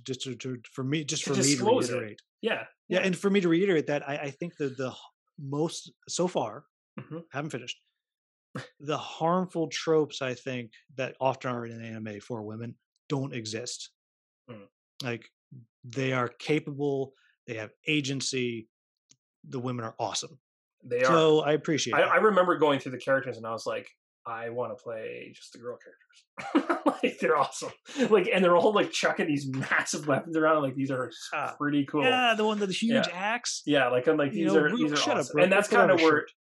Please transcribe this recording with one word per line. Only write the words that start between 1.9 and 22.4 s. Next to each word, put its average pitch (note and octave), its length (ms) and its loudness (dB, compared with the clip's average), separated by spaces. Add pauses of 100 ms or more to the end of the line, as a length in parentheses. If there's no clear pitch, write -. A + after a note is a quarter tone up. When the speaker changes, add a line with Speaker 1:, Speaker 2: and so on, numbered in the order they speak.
Speaker 1:
reiterate. G#2+ 240 -8 (220)
Speaker 2:
Yeah, D#3 240 -4 (240)
Speaker 1:
Yeah, F3+ 100 2
Speaker 2:
yeah. - 80 0
Speaker 1:
and F3 100 0
for G3+ 120 0
me G3 120 4
to F3 80 2
reiterate E3 380 2
that, C#3+ 200 -4
I, C#3+ 100 -6
I D3 140 -8
think E3+ 260 -10
that C3 200 -4
the C3 140 -6
h-, - 60 -14 (420)
most, D3 520 -4 (180)
so F3 180 -2
far, B2+ 380 -4 (340)
Speaker 2:
Mm-hmm. D3+ 200 -12 (120)
Speaker 1:
haven't C#3+ 200 -8
finished, B2 280 -10 (760)
Speaker 2:
<laughs> - 240 -14
Speaker 1:
the D3 180 -4
harmful E3+ 720 0
tropes, D#3 520 0
I B2+ 140 -2
think, B2 360 -8 (240)
that B2+ 260 -6
often C3 300 0
are A#2+ 140 -6
in A#2 180 -12
anime A2 380 -10
for A2+ 220 -8
women A2 320 -10 (340)
don't C3+ 260 -4
exist. A2 560 -10 (580)
Speaker 2:
Mm. G#2 180 -18 (360)
Speaker 1:
Like, A#2+ 280 -8 (520)
they C3 300 -4
are B2 160 0
capable, C#3+ 840 -4 (340)
they A#2+ 80 -8
have G#2+ 160 -10 (160)
agency, C3 840 -4 (760)
the C3+ 160 -10
women B2 260 -6
are A2+ 140 -10
awesome. A#2 400 -6 (440)
Speaker 2:
They B2 200 0
are. - 40 4
Speaker 1:
So, D#3 340 6
I D3 120 2
appreciate D3 420 0
Speaker 2:
I, E3 80 6
Speaker 1:
that. - 100 4
Speaker 2:
I E3 40 6
remember F#3+ 400 4